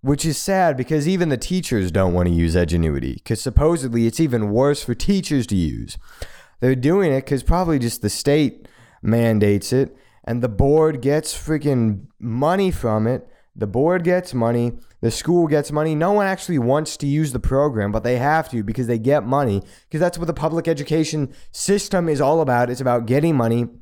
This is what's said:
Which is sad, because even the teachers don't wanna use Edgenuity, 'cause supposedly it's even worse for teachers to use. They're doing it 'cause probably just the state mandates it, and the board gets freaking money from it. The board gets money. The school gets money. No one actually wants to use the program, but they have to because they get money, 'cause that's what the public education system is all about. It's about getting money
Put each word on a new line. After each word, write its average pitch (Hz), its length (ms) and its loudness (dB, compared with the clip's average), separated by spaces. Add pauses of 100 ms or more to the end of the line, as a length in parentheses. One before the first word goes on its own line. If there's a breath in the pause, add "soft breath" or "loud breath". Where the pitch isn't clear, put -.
Which 143 240 0
is 156 120 -2
sad, 185 400 2
because 143 300 0
even 175 220 2
the 139 80 0
teachers 110 540 -2
don't 92 240 2
wanna 87 160 2
use 85 260 2
Edgenuity, 78 680 0
'cause - 160 -4
supposedly 131 680 2
it's 113 140 -2
even 120 300 0
worse 135 320 2
for 123 120 -4
teachers 151 540 0
to 101 80 0
use. 64 400 -4 (640 loud breath)
They're 127 140 2
doing 151 380 2
it 135 120 -2
'cause 135 180 -2
probably 170 360 2
just 117 240 -4
the 104 80 0
state - 580 0 (340 soft breath)
mandates 107 680 2
it, 127 240 0 (280 soft breath)
and 117 180 -4
the 123 60 -2
board 143 520 2
gets 147 340 -2
freaking 131 720 -2 (120)
money 156 520 0
from 110 360 -2
it. 123 200 -4 (280 soft breath)
The 110 120 -4
board 156 380 0
gets 180 300 0
money. 120 380 0 (280 soft breath)
The 117 100 0
school 170 360 2
gets 147 260 0
money. 156 220 0
No 165 180 0
one 202 140 2
actually 185 320 -4
wants 135 400 0
to 147 80 -6
use 143 260 0
the 123 80 -4
program, 131 520 0
but 107 100 -2
they 123 160 0
have 151 320 0
to 117 120 -4
because 110 240 -4
they 117 120 0
get 131 260 2
money, 120 380 0 (280 loud breath)
'cause 156 100 -4
that's 175 180 0
what 170 80 -4
the 160 80 -2
public 160 340 -2
education 151 640 -2 (200 loud breath)
system 196 560 -2
is 151 120 0
all 151 200 2
about. 123 280 2
It's 123 120 -6
about 120 260 0
getting 147 300 2
money 117 320 2 (140)